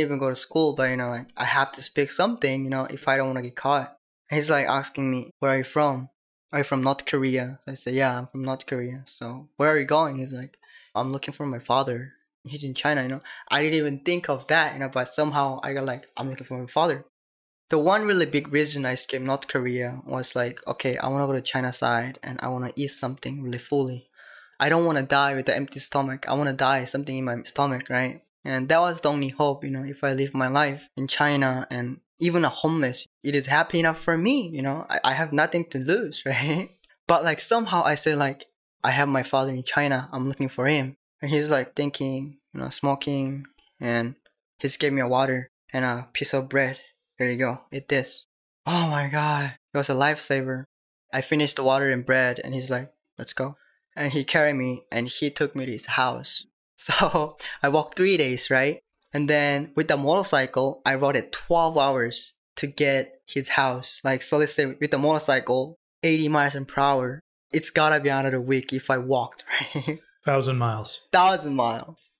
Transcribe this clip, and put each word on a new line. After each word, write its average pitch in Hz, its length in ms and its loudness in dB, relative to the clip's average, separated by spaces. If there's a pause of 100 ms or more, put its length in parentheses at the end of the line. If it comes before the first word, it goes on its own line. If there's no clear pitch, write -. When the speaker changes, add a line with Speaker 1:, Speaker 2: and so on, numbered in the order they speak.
Speaker 1:
even 143 140 -2
go 135 100 0
to 127 60 -2
school, 156 380 2
but, 131 160 2
you 127 60 -2
know, 123 140 -4
like, 120 260 -8
I 120 80 -4
have 135 300 0
to - 80 -8
speak 143 280 -2
something, 147 540 0
you 135 60 -4
know, 135 160 -2
if - 240 -6
I 135 80 4
don't 135 100 0
wanna 131 140 -4
get 123 160 -10
caught. 135 400 0 (340)
And 147 60 0
he's, 151 120 2
like, 143 180 4
asking 135 440 0
me, 127 280 -6
"Where 139 120 0
are 135 60 2
you 127 80 -2
from?" 135 440 0 (440)
"Are 143 60 0
you 143 40 2
from 135 180 0
North 135 240 0
Korea?" 131 600 -2
So 135 80 -10
I - 20 -12
said, 127 200 -6
"Yeah, 131 220 2
I'm 123 100 -8
from 135 160 -8
North 131 220 -4
Korea." 127 420 -6
"So 127 500 -14
where 147 120 4
are 156 80 4
you 143 60 2
going?" 147 360 2
He's 131 120 -8
like, 131 240 -12 (400)
"I'm 127 160 -2
looking 139 220 -8
for 147 120 -8
my 127 140 -6
father. 127 540 -2 (320)
He's 143 180 -12
in 131 100 -8
China," 147 300 0
you 127 60 -4
know. 135 120 -8 (280)
I 143 120 2
didn't 156 140 2
even 147 240 0
think 175 300 -2
of 135 180 -4
that, 151 280 2
you 139 40 -10
know, 135 80 -4
but 127 220 -2
somehow 143 520 0
I 139 120 -6
got, 139 100 -4
like, 131 320 -6
"I'm 135 140 -6
looking 131 180 -12
for 127 100 -10
my 123 100 -10
father." 156 360 0 (680)
The 160 100 4
one 196 260 4
really 190 220 4
big 147 260 -2
reason 147 320 0
I 127 80 0
escaped 131 320 -4
North 135 240 -2
Korea 123 560 -4
was, 127 320 -4
like, 123 300 -4
"Okay, - 300 -2
I - 120 -4
wanna 139 180 0
go 139 60 0
to 127 80 -2
China 127 320 -2
side 120 500 0
and 131 180 -10
I 123 60 -4
wanna 127 300 -6
eat 143 120 -4
something 135 540 -4
really 123 140 -6
fully. 127 500 -2 (520)
I 151 100 4
don't 165 160 6
wanna 151 180 2
die 139 320 4
with 131 140 -2
an - 60 4
empty 139 240 -4
stomach. 135 500 -2
I - 60 2
wanna 143 180 0
die 131 320 2
something 135 320 -4
in 131 80 -4
my 120 180 -4
stomach," 135 460 -2
right? 127 320 -2 (260)
And 131 220 -2
that 165 100 6
was 170 220 0
the 151 80 4
only 143 200 0
hope, 143 340 0
you 139 80 -6
know, 131 120 -6
if 139 200 -10
I 139 100 2
live 139 220 -2
my 131 120 0
life 143 480 0
in 135 120 -6
China 139 640 2
and 123 280 -6 (200)
even 170 260 2
a 131 40 4
homeless, 151 580 0 (160)
it 143 120 -2
is 131 120 0
happy 160 320 2
enough 165 200 2
for 165 180 0
me, 220 320 0
you 151 120 -8
know. 139 260 -4
I, - 160 -2
I 131 100 2
have 147 200 -2
nothing 165 380 2
to 135 80 -4
lose, 160 460 -2
<laughs> - 20 -4
right? 147 420 -2 (380)
But, 165 160 6
like, 160 180 2
somehow 202 420 2
I 151 120 2
say, 156 180 2
like, 143 320 0 (380)
"I 123 80 2
have 143 180 2
my 135 140 0
father 135 280 0
in 127 120 -6
China. 139 500 0
I'm 131 160 -4
looking 139 200 -2
for 127 180 -2
him." 139 280 0 (260)
And 143 100 -4
he's, 151 180 2
like, 135 260 0
thinking, 139 640 -4 (160)
you 135 80 -12
know, 131 80 -6
smoking, 139 760 -2 (340)
and 117 320 -2 (460)
he's 135 180 -2
gave 143 160 0
me 135 80 0
a 123 60 0
water 127 420 0 (240)
and 131 100 -2
a 120 300 -4
piece - 200 -2
of 135 140 -2
bread. 135 320 0 (380)
"Here 127 140 0
you 120 60 -4
go, 127 240 -2 (100)
eat 135 180 -8
this." - 360 -2 (400)
Oh 170 220 2
my 143 200 0
God, 147 480 -2 (180)
it 143 40 2
was 139 120 0
a 139 40 2
lifesaver. 135 720 0 (480)
I 131 100 -2
finished 151 340 2
the 139 80 -2
water 135 260 4
and 123 160 0
bread, 127 380 2
and 131 100 -8
he's 131 160 -6
like, 131 240 -4 (240)
"Let's - 160 -10
go." 139 240 -6 (380)
And 147 180 -4
he 143 100 0
carried 147 320 2
me, 127 360 -4
and 120 160 -2
he 147 240 -2
took 143 240 -4
me 135 100 -6
to 127 60 -6
his - 160 -8
house. - 600 -2
<laughs> - 60 -20 (220)
So 160 600 0 (260)
I 143 60 4
walked 147 260 2
three 185 220 4
days, 127 320 0
right? 139 320 2 (320)
And 147 160 0
then 143 480 2
with 143 100 2
the 151 80 4
motorcycle, 139 920 2
I 135 100 2
rode 139 200 2
it 113 160 -2
twelve 165 460 2
hours 131 560 0 (240)
to 147 100 -4
get 135 580 0
his 135 240 -4
house. 127 540 0
Like, 135 180 0
so - 160 2
let's 147 160 4
say 143 120 2
with 135 260 -2
the 147 60 2
motorcycle, 139 800 2 (260)
eighty 160 240 4
miles 143 300 4 (100)
per - 140 -2
hour, 135 380 2 (340)
it's 151 160 2
gotta 151 320 4
be 143 80 2
another 135 320 0
week 131 320 0
if 131 160 -4
I 131 80 4
walked, 127 480 -2 (140)
<laughs> - 160 -6
right? 151 240 -4 (260)
Speaker 2:
Thousand 135 320 2
miles. 110 560 -2
Speaker 1:
Thousand 175 420 4
miles. 120 540 -2 (100)